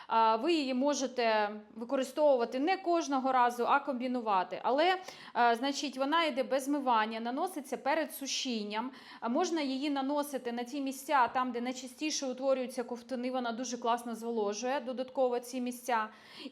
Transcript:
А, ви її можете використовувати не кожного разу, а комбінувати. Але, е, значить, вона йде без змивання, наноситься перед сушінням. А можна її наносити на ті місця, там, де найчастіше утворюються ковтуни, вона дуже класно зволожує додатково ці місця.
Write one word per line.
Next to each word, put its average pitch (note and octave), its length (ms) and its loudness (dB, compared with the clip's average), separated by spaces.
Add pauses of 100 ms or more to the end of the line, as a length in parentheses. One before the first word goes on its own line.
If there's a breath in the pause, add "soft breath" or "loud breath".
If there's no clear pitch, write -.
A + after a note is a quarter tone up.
А, A3+ 280 4
ви C#4+ 180 2
її C4+ 200 2
можете B3 760 2 (260)
використовувати B3+ 840 2
не F4+ 180 2
кожного C#4+ 540 0
разу, A#3+ 360 4
а C#4 120 6
комбінувати. A#3+ 840 -2
Але, D#4+ 340 4 (400 loud breath)
е, A#3 180 6
значить, C4+ 420 -2
вона D4 260 2
йде C4+ 200 0
без C4 200 0
змивання, B3 560 0
наноситься B3+ 580 -4
перед D4 360 0
сушінням. A#3 800 -4 (280 loud breath)
А A3+ 100 -4
можна E4 320 2
її C4+ 280 -2
наносити C#4 640 -2
на A#3+ 120 -4
ті C4 180 -6
місця, C4+ 460 2
там, B3+ 240 -2
де A#3 100 -4
найчастіше C4 640 -4
утворюються B3+ 580 0
ковтуни, A#3+ 480 -6
вона B3 200 -2
дуже A#3 260 -4
класно A#3+ 380 0
зволожує A3+ 640 -2
додатково B3 600 -2
ці B3 220 -8
місця. B3 460 -2 (440 loud breath)